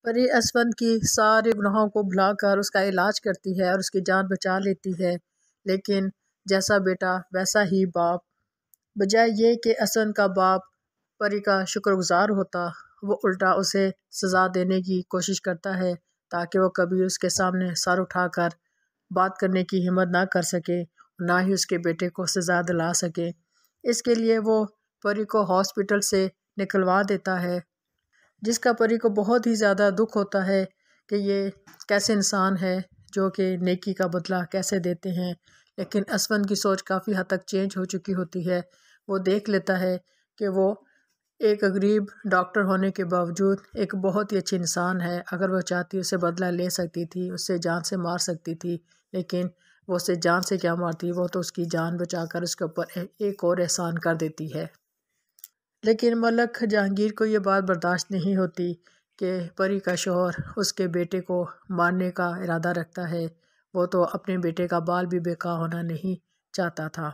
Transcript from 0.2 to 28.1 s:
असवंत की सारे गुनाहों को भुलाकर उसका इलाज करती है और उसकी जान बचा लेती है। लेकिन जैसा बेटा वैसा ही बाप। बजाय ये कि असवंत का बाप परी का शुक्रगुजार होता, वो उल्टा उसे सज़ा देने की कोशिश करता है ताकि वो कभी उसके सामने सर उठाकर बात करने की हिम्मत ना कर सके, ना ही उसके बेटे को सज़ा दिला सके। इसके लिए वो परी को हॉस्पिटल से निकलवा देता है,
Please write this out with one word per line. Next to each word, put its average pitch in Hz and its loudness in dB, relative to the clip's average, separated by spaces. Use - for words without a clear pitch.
असवंत 233 2
की 226 2
सारे 220 4
गुनाहों 208 2
को 208 0
भुलाकर 196 2
उसका 196 0
इलाज 196 2
करती 190 -4
है 180 2
और 190 2
उसकी 185 -2
जान 190 2
बचा 190 0
लेती 190 -2
है। 175 0
लेकिन 196 0
जैसा 196 2
बेटा 185 0
वैसा 185 2
ही 190 2
बाप। 175 0
बजाय 226 4
ये 226 4
कि 226 0
असवंत 214 0
का 202 4
बाप 185 2
परी 208 0
का 196 2
शुक्रगुजार 190 2
होता, 180 -2
वो 202 -2
उल्टा 185 2
उसे 190 0
सज़ा 185 2
देने 185 0
की 185 -2
कोशिश 185 -4
करता 185 -6
है 180 -2
ताकि 175 -2
वो 185 4
कभी 185 2
उसके 185 -2
सामने 185 0
सर 180 2
उठाकर 180 0
बात 190 2
करने 185 2
की 185 0
हिम्मत 180 2
ना 180 2
कर 185 0
सके, 175 -2
ना 175 2
ही 190 2
उसके 180 -2
बेटे 170 -2
को 180 -6
सज़ा 180 0
दिला 170 0
सके। 170 -2
इसके 233 0
लिए 226 4
वो 214 2
परी 208 0
को 214 2
हॉस्पिटल 196 2
से 190 0
निकलवा 190 2
देता 196 -2
है, 180 -2